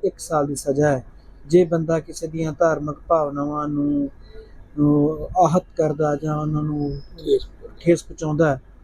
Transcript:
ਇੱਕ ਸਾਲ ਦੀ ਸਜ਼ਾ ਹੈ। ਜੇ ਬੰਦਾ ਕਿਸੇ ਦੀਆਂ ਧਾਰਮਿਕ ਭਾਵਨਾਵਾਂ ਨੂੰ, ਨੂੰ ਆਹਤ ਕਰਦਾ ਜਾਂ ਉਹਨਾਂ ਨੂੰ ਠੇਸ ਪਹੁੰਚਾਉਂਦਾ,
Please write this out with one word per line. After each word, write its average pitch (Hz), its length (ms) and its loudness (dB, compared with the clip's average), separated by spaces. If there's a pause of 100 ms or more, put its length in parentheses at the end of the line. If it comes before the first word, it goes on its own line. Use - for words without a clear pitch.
ਇੱਕ 180 140 -2
ਸਾਲ 151 280 -2
ਦੀ 147 80 -4
ਸਜ਼ਾ 143 340 0
ਹੈ। 131 160 0 (420)
ਜੇ 175 180 6
ਬੰਦਾ 165 360 0
ਕਿਸੇ 160 260 -12
ਦੀਆਂ 156 320 -4
ਧਾਰਮਿਕ 147 380 0 (120)
ਭਾਵਨਾਵਾਂ 147 600 0
ਨੂੰ, 143 400 -2 (720)
ਨੂੰ 147 500 2 (160)
ਆਹਤ 165 200 2 (120)
ਕਰਦਾ 151 400 0
ਜਾਂ 151 200 -4
ਉਹਨਾਂ 151 260 -2
ਨੂੰ 147 280 -2 (920)
ਠੇਸ 170 220 2
ਪਹੁੰਚਾਉਂਦਾ, 151 560 0 (260)